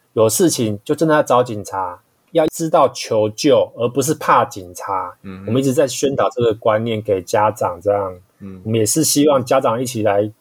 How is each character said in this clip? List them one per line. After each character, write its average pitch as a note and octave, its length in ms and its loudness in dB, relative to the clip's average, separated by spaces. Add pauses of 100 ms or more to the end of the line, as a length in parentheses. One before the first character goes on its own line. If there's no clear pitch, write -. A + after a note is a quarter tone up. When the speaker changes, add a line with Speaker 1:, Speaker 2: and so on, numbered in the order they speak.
(140)
Speaker 1:
有 A2 140 4
事 E3 220 2
情 G#2+ 340 -2
就 D3+ 100 -4
真 D#3+ 140 0
的 D3+ 80 4
要 D3+ 80 2
找 B2 180 2
警 A2 220 -6
察， F#2 380 -8 (300)
要 D#3+ 160 2
知 D#3+ 220 -6
道 D#3 200 4
求 G#2+ 400 -2
救， A2 480 2
而 A#2 100 0
不 C3 140 -4
是 D3+ 120 0
怕 D3 300 2
警 F2+ 300 -8
察。 F#2 500 -8
Speaker 2:
嗯 F#2+ 160 -14
哼。 F#2+ 80 -18
Speaker 1:
我 G#2+ 40 -4
们 C3 100 2
一 - 20 0
直 C3+ 100 0
在 C#3+ 140 2
宣 C#3 280 -2
导 G#2+ 140 0
这 B2 120 -4
个 A2+ 120 2
观 A2 300 0
念 A2+ 180 -4
给 G2 200 -2
家 G#2+ 280 0
长， F#2 320 -4
这 G2+ 100 0
样。 F#2+ 280 -4 (200)
Speaker 2:
嗯。 F#2+ 240 -16
Speaker 1:
我 G#2+ 60 -6
们 A2+ 100 2
也 G#2+ 60 2
是 D#3 180 0
希 C#3+ 240 2
望 C#3 160 4
家 C3+ 160 2
长 B2 220 0
一 C3 40 -4
起 A#2 160 -6
来 G#2 400 2